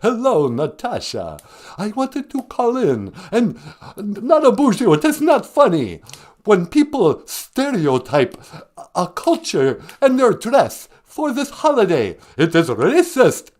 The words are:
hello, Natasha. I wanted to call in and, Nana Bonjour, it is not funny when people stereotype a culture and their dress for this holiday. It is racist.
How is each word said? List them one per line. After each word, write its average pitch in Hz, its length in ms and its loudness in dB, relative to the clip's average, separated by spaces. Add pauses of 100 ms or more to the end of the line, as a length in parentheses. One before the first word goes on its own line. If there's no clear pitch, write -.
hello, 226 460 0
Natasha. 117 880 -6 (400)
I 202 120 -6
wanted 262 420 -6
to 269 120 -8
call 247 340 -2
in 123 360 -2 (180)
and, 214 280 0 (380)
Nana 233 540 0
Bonjour, 226 440 2
it 151 100 -2
is 302 160 0
not 294 240 2
funny 160 560 0 (420)
when 190 220 2
people 262 600 0
stereotype 147 1120 -2 (580)
a 180 120 -2
culture 175 760 -2 (200)
and 262 160 4
their 247 160 4
dress 214 540 0 (160)
for 302 280 -6
this 254 180 -4
holiday. 175 680 0 (200)
It 165 180 0
is 165 140 2
racist. 214 800 2 (100)